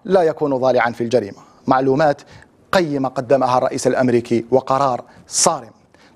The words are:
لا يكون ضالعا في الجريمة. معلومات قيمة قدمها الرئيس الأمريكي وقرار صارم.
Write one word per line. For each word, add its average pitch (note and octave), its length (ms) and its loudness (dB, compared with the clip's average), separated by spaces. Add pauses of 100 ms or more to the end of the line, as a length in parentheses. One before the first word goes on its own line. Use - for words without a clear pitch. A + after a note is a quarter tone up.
لا F#3 180 2
يكون D3 340 -2
ضالعا A#2+ 340 2
في A#2 100 -8
الجريمة. A#2 380 -2 (280)
معلومات C3+ 560 2 (500)
قيمة C#3+ 360 0
قدمها B2+ 500 0
الرئيس B2+ 280 -4
الأمريكي A#2+ 640 0
وقرار C3 540 0 (240)
صارم. C#3 420 -2 (440)